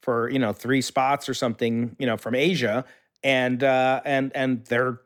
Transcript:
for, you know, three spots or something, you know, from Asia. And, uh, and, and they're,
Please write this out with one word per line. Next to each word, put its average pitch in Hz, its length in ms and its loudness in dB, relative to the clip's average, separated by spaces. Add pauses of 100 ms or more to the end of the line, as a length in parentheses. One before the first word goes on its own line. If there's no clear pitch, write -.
for, 117 280 -2
you 135 100 0
know, 107 140 0
three 131 280 0
spots 135 460 -2
or 135 60 -4
something, 117 640 -2
you 139 60 -2
know, 113 100 0
from 113 180 -6
Asia. 131 520 0 (380)
And, 127 380 2
uh, 131 440 4
and, 135 280 0
and 131 340 -2
they're, 123 380 0